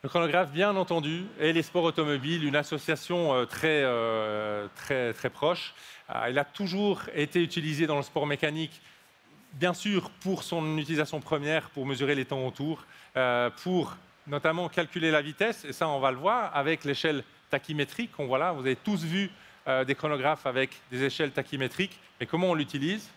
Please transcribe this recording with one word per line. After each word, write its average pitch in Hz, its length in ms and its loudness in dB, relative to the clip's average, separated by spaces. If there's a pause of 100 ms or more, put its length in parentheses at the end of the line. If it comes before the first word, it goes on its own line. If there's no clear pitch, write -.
Le 135 80 -6
chronographe, 170 400 4
bien 190 260 2
entendu, 170 480 0 (160)
et 160 140 4
les 165 80 4
sports 170 220 2
automobiles, 156 600 0
une 143 120 2
association, 156 760 0
euh, 123 140 4
très, 156 380 2
euh, 107 920 0
très, 123 380 -2
très 127 160 -4
proche. - 420 -2 (380)
Euh, 117 180 -4
il 127 100 0
a 147 60 2
toujours 196 560 -2 (140)
été 151 280 2
utilisé 156 440 0
dans 151 100 2
le 139 60 0
sport 151 240 -2
mécanique, 151 560 -2 (720)
bien 175 180 2
sûr 185 380 0
pour - 320 -4
son 156 340 -2
utilisation 151 460 0
première, 151 480 0
pour 135 160 -6
mesurer 139 280 2
les 135 120 0
temps 135 180 -2
autour, 143 400 -4 (320)
euh, 120 320 4 (140)
pour 180 340 0 (300)
notamment 160 420 0
calculer 160 420 0
la 151 120 6
vitesse, 202 420 -2
et 139 80 -10
ça 165 160 0
on 139 120 0
va 131 100 6
le 127 80 -4
voir 208 360 0
avec 147 300 0
l'échelle 143 400 0 (240)
tachymétrique 151 640 -4
qu'on 143 140 -6
voit 131 120 2
là. 175 140 2
Vous 143 80 -6
avez 127 160 2
tous 190 280 -2
vu, 185 260 -2 (380)
euh, 131 180 2
des 135 80 0
chronographes 147 500 0
avec 131 460 0
des 127 120 -2
échelles 139 300 0
tachymétriques, 139 680 -4 (220)
mais 123 60 -4
comment 180 240 2
on 170 40 4
l'utilise ? 156 640 -2